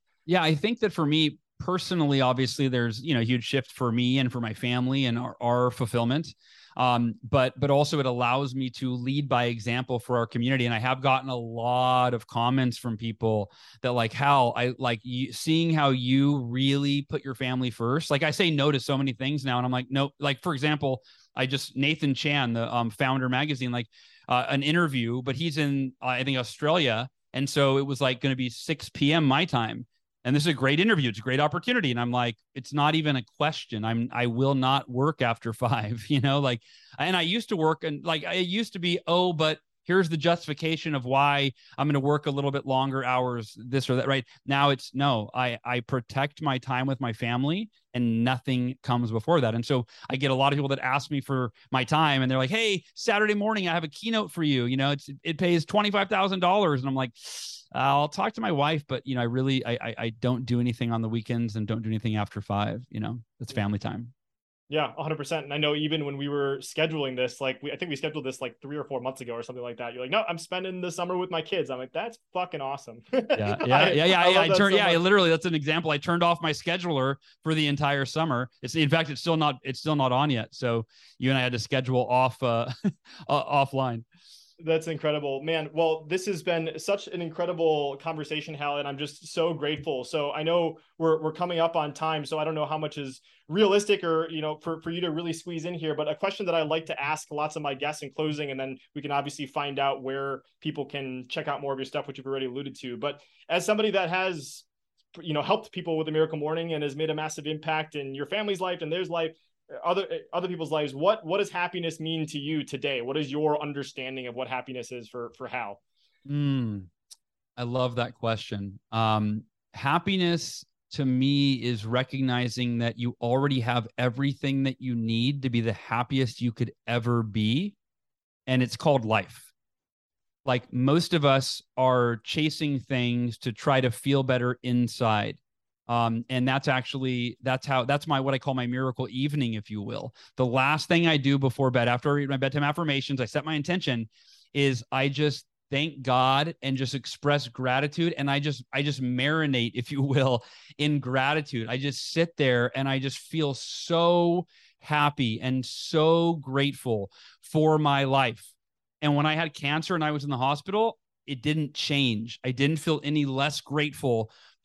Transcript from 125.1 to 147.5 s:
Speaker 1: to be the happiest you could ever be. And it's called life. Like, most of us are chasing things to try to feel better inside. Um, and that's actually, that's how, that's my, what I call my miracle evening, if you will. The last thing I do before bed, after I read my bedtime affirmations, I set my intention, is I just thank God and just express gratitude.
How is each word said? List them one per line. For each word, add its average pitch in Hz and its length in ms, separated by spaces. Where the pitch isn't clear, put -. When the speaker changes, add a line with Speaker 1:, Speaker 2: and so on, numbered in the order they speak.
Speaker 1:
to 135 80
be 117 100
the 113 140
happiest 120 640
you 120 140
could - 180
ever 117 340
be. 110 540
And 127 180
it's 120 140
called 139 260
life. 107 480
Like, 127 260
most 139 420
of 147 120
us 135 360
are 123 480
chasing 147 560
things 120 600
to 123 120
try 131 300
to 123 100
feel 139 320
better 123 400
inside. 113 760
Um, 117 400
and 127 160
that's 135 220
actually, 127 720
that's 131 240
how, 131 200
that's 143 220
my, 139 120
what 135 140
I 127 60
call 135 140
my 127 140
miracle 127 420
evening, 131 440
if 104 160
you 104 120
will. 110 320
The 131 100
last 131 440
thing 170 180
I 160 80
do 139 220
before 135 340
bed, 120 160
after 123 220
I 143 40
read 143 160
my 139 60
bedtime 135 280
affirmations, 143 580
I 113 40
set 139 200
my 156 100
intention, 143 540
is 135 380
I 135 160
just 143 380
thank 139 300
God 131 600
and 135 140
just 131 180
express 143 540
gratitude. 139 720